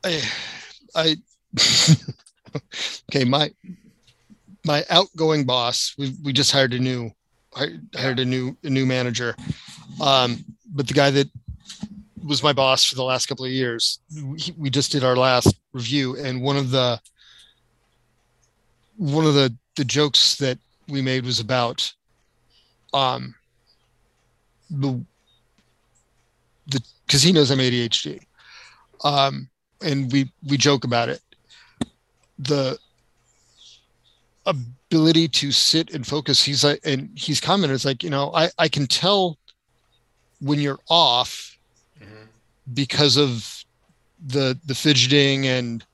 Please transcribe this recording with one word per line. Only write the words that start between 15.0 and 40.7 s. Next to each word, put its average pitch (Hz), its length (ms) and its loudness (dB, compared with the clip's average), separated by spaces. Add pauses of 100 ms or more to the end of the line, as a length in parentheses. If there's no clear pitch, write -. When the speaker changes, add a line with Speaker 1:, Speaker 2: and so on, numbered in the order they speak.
Speaker 1:
our 127 120 4
last 127 400 4 (160)
review, 127 440 -4
and 127 240 -6
one 139 160 0
of 135 140 -2
the, 123 300 0 (2000)
one 156 300 0
of 147 80 4
the, 135 200 4 (220)
the 147 80 -2
jokes 139 520 2
that 135 220 -2 (300)
we 139 140 -2
made 131 220 -2
was 123 160 -4
about, 123 520 -2 (1000)
um, 127 400 -2 (1400)
the, 135 340 -4 (1600)
the, 135 120 -4 (260)
'cause 139 160 2
he 175 100 6
knows 147 180 6
I'm 135 100 2
A 127 80 2
D 123 140 0
H - 220 -2
D. 147 160 -10 (840)
Um, 139 460 0 (340)
and 139 260 -2
we, 135 220 0 (160)
we 143 80 2
joke 139 280 2
about 120 260 0
it. - 100 -6 (1160)
The 139 400 -2 (1700)
ability 156 800 2
to 143 240 -2
sit - 380 0
and 139 160 -8
focus, 143 360 0
he's 139 220 0
like, 143 200 2
and 135 300 -2
he's 139 260 -4
commented, 165 340 0
it's 123 100 -4
like, 135 180 -2
you 170 80 -6
know, 139 240 -2
"I, 170 140 2 (100)
I 160 100 4
can 143 180 -2
tell 180 500 0 (1040)
when 147 200 0
you're 143 280 -4